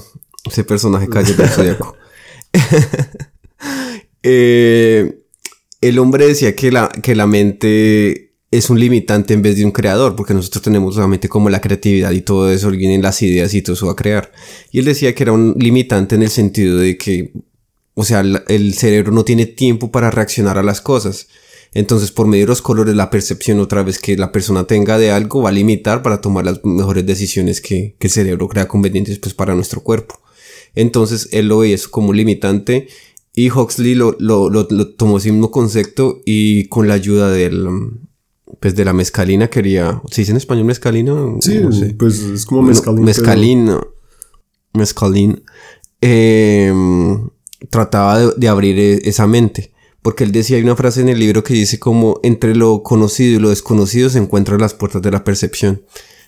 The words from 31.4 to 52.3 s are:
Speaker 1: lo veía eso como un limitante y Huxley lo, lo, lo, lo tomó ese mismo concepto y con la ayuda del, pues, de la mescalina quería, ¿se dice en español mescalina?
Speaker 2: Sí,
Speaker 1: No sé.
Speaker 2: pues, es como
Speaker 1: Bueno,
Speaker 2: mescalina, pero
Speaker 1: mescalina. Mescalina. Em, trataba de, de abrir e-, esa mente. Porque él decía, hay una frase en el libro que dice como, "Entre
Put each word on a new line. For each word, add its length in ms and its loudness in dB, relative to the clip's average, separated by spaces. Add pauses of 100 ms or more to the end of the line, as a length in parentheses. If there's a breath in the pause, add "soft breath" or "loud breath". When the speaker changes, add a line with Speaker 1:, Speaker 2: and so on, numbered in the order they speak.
Speaker 1:
lo 120 2
veía 160 2
eso 140 -8
como 200 0
un 80 2
limitante 680 0 (460 loud breath)
y 160 2
Huxley 460 0
lo, 240 0
lo, 300 0
lo, 200 0
lo 200 0
tomó 300 0
ese 120 -2
mismo 200 0
concepto 760 -2
y 420 2
con 220 0
la 60 2
ayuda 360 0
del, 340 -2 (920)
pues, 160 -2
de 80 0
la 80 0
mescalina 580 0
quería, 520 -2 (100)
¿se 100 -2
dice 100 0
en 60 2
español 280 -2
mescalina? 500 -2 (240)
Speaker 2:
Sí, 200 0
Speaker 1:
No 120 2
sé. 260 -2
Speaker 2:
pues, 220 0
es 260 -6
como 180 0
Speaker 1:
Bueno, 100 4
Speaker 2:
mescalina, 240 0
pero 80 2
Speaker 1:
mescalina. 760 2 (920 loud breath)
Mescalina. 680 0 (600 loud breath)
Em, 1300 2 (400)
trataba 500 2
de, 160 4
de 140 0
abrir 280 2
e-, 320 2
esa 180 0
mente. 440 0 (300)
Porque 220 -2
él 80 0
decía, 260 0
hay 60 0
una 120 2
frase 240 0
en 100 2
el 100 0
libro 240 2
que 100 -2
dice 260 0
como, 440 0
"Entre 320 0